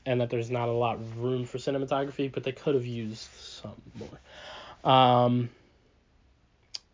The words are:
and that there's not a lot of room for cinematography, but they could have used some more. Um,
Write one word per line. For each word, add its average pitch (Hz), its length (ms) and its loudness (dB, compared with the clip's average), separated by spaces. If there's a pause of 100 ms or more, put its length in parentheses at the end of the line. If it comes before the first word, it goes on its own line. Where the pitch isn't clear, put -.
and 123 160 2
that 117 80 -2
there's 117 200 -2
not 120 180 -2
a 117 40 0
lot 117 240 0
of 113 220 -10
room 123 260 -2
for 123 140 -8
cinematography, 139 760 -4
but 123 100 -6
they 135 100 -4
could 147 220 -2
have 123 120 0
used 113 480 -8
some - 460 -16 (140)
more. - 960 -8
Um, 123 600 6 (1400)